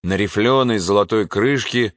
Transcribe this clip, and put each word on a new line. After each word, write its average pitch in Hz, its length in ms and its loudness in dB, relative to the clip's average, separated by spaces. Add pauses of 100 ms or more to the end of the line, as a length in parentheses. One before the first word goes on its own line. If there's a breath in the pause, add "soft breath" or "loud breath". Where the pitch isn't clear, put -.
На 92 160 -2
рифлёной 113 640 0
золотой 101 480 0
крышке 120 680 -2